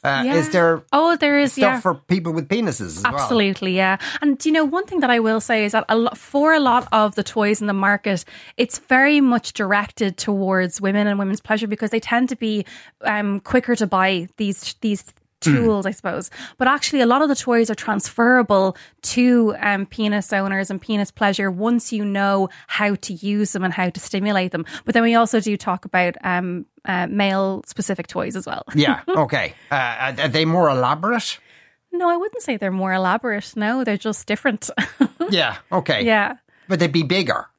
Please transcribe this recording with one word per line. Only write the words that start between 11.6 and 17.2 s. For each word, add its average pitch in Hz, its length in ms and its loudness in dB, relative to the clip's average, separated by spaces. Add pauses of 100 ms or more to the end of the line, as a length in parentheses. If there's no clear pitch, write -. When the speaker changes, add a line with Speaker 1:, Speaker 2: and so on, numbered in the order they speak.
Speaker 2:
because 208 240 -4
they 233 80 0
tend 240 300 0
to 254 80 -4
be, 214 280 -2 (380)
um, 202 380 -2
quicker 247 340 0
to 220 120 0
buy 185 500 0
these, - 440 -6
these 208 220 -2 (440)
Speaker 1:
Mm. 143 100 4
Speaker 2:
tools, 214 300 2
I 190 60 -2
suppose. - 380 -6 (280)
But 254 100 2
actually, 277 320 0
a 240 60 6
lot 254 160 4